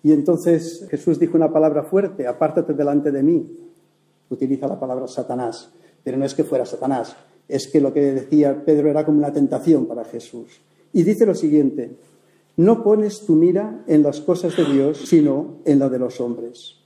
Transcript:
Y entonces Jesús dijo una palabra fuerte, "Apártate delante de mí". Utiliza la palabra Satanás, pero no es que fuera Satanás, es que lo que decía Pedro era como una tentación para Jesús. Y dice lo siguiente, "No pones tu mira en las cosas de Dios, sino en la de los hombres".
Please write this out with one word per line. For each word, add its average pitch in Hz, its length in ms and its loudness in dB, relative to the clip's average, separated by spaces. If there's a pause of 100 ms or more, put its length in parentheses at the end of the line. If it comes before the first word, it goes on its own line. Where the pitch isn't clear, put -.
Y 151 120 4
entonces 165 760 0
Jesús 151 300 -2
dijo 170 160 0
una 160 160 2
palabra 151 320 2
fuerte, 185 420 -2
"Apártate 151 480 -2
delante 143 380 0
de 139 100 -2
mí". 156 360 0 (720)
Utiliza 131 360 -4
la 190 140 -6
palabra 127 280 -6
Satanás, 123 640 -10 (320)
pero 131 120 -4
no 135 60 -2
es 135 100 -4
que 151 120 -2
fuera 127 200 -2
Satanás, 127 520 -6 (320)
es - 180 -6
que 151 140 2
lo 139 120 0
que 143 200 2
decía 143 520 0
Pedro 151 240 4
era 151 160 0
como 151 120 2
una 147 160 0
tentación 139 540 2
para 117 180 -8
Jesús. - 560 -16 (320)
Y 170 100 4
dice 208 220 2
lo 185 100 0
siguiente, 143 640 0 (580)
"No 220 280 4
pones 214 420 0
tu 165 100 2
mira 180 520 0
en 151 160 6
las 143 180 -2
cosas 175 340 -2
de 165 100 2
Dios, 139 400 0
sino 151 600 2
en 143 140 4
la 135 100 2
de 127 100 -4
los 123 220 -6
hombres". 120 640 -10